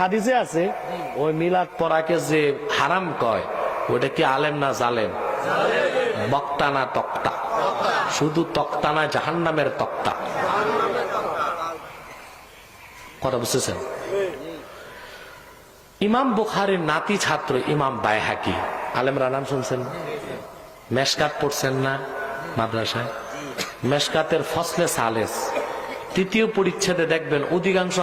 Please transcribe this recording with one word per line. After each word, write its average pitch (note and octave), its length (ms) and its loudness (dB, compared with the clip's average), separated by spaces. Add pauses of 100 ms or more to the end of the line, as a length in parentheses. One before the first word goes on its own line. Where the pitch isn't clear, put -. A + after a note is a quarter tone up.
হাদিসে G#3 420 4
আছে, E3 200 0 (600)
ওই D#3 180 2
মিলাদ F3 280 2 (120)
পড়াকে D#3+ 360 4 (120)
যে D#3 120 4 (360)
হারাম E3+ 300 2 (160)
কয়, G#2 220 2 (480)
ওটা B2+ 220 2
কি E3 80 2 (120)
আলেম D3 280 2
না C#3 80 2 (100)
জালেম? A#2 320 2 (1200)
বক্তা D3 340 2 (100)
না C3 60 2 (140)
তক্তা? - 360 0 (840)
শুধু D3+ 240 2 (160)
তক্তা D3+ 400 0
না D#3 60 4 (120)
জাহান্নামের D#3 560 2 (100)
তক্তা? - 320 -2 (3000)
কথা B2+ 200 2
বুঝতেছেন? A#2 360 0 (2250)
ইমাম B3+ 220 4 (100)
বুখারীর G3 520 2
নাতি D#3+ 340 2
ছাত্র D3+ 280 0 (220)
ইমাম C3+ 200 2 (100)
বাইহাকি, G#2+ 500 2 (440)
আলেমরা C3+ 360 2
নাম C#3 160 -2
শুনছেন? C3 300 -2 (1120)
মেশকাত C#3+ 460 2
পড়ছেন C3+ 340 0 (100)
না C3+ 100 0 (640)
মাদ্রাসায়? A2+ 520 0 (800)
মেশকাতের D3+ 520 2 (100)
ফসলে E3 340 0 (100)
সালেস A2+ 380 0 (800)
তৃতীয় F#3+ 320 4 (100)
পরিচ্ছেদে F3+ 480 2 (100)
দেখবেন D3 280 2 (140)
অধিকাংশ F3+ 460 2